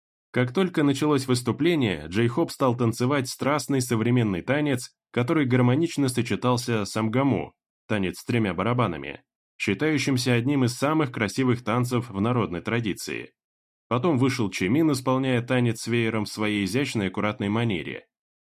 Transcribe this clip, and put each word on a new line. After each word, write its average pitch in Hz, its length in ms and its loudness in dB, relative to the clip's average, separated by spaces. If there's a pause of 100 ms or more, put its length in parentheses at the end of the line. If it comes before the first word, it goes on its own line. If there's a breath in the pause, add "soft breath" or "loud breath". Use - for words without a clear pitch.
(320)
Как 123 200 0
только 180 300 0
началось 143 440 2
выступление, 123 800 0
Джей 110 200 2
Хоп 165 220 -2
стал 127 260 0
танцевать 123 540 0
страстный 139 500 0
современный 113 640 2
танец, 139 500 -2 (200)
который 139 340 2
гармонично 127 640 2
сочетался 117 760 0
с - 100 -8
амгаму, 110 600 0 (340)
танец 95 300 -2
с - 80 -16
тремя 110 260 0
барабанами, 90 680 -2 (340)
считающимся 127 800 0
одним 127 300 2
из 120 100 0
самых 147 380 0
красивых 123 520 0
танцев 120 460 -2
в 98 100 -4
народной 104 400 0
традиции. 90 720 -6 (560)
Потом 127 300 2
вышел 120 320 2
Чимин, 143 420 2
исполняя 131 480 0
танец 120 400 0
с - 60 -10
веером 113 400 0
в - 20 -8
своей 104 380 -2
изящной 120 400 -2
аккуратной 104 420 -4
манере. 104 560 -4 (380)